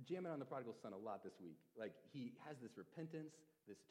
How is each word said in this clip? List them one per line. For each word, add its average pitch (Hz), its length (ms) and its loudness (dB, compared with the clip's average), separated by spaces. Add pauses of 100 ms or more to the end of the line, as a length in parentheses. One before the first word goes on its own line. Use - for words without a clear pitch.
jamming 180 240 4
on 147 80 4
the 135 60 2
prodigal 131 280 2
son 107 200 -2
a 95 40 0
lot 101 260 2
this 92 180 -2
week. 82 160 -4 (180)
Like, 110 180 2 (200)
he 127 200 2 (140)
has 151 140 0
this 113 160 -4
repentance, 160 580 0 (320)
this - 240 -4